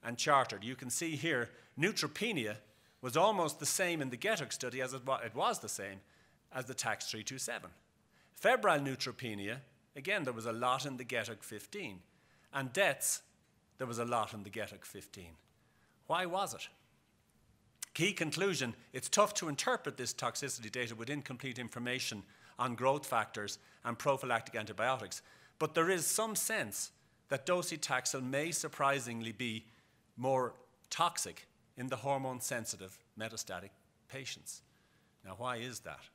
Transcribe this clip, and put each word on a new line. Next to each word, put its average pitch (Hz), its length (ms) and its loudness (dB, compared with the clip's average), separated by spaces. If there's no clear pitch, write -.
and 117 140 -6
Chartered, 123 460 6
you 127 100 -4
can 123 160 -8
see 165 260 0
here 127 320 0
neutropenia 156 760 0
was 123 160 -2
almost 175 440 4
the 151 60 -6
same 170 360 2
in 131 80 -2
the 123 60 -6
getuc 165 360 0
study 127 300 -4
as 127 100 -4
it 127 140 -8
wa-, 131 180 2
it 107 100 -6
was 208 260 2
the - 100 -10
same 101 300 -6
as 127 140 -6
the 127 80 -8
tax 110 320 -2
three 110 160 -6
two 131 160 -8
seven. 107 320 -6
Febrile 208 460 6
neutropenia, 120 800 -4
again, 175 300 0
there 127 100 0
was 113 120 -6
a 117 60 0
lot 123 320 4
in 135 120 -4
the 123 80 -6
getuc 113 380 -2
fifteen. 110 580 -10
And 135 200 -2
deaths, 180 500 4
there 131 80 -4
was 117 140 -2
a 120 40 2
lot 117 300 2
in 104 80 -8
the 98 80 -12
getuc 98 340 -8
fifteen. 87 520 -14
Why 175 180 2
was 175 260 0
it? - 160 -8
Key 185 180 4
conclusion, 156 600 0
it's 131 160 -6
tough 208 260 6
to 170 140 -2
interpret 151 480 0
this 123 160 -4
toxicity 120 580 -4
data 120 240 -4
with 113 140 -8
incomplete 131 500 -6
information 120 640 -4
on 123 160 0
growth 135 320 4
factors 107 520 0
and 120 120 -2
prophylactic 127 560 2
antibiotics, 110 680 -2
but 156 160 0
there 165 140 6
is 180 180 4
some 220 300 2
sense 160 540 -2
that 135 160 -2
docetaxel 160 760 2
may 139 280 0
surprisingly 127 840 0
be 110 320 -4
more 127 340 2
toxic 165 560 0
in 123 80 -4
the 131 100 -2
hormone-sensitive 123 1000 -2
metastatic 107 520 -6
patients. - 500 -10
Now, 95 140 -10
why 123 180 -2
is 117 240 -6
that? 78 200 -10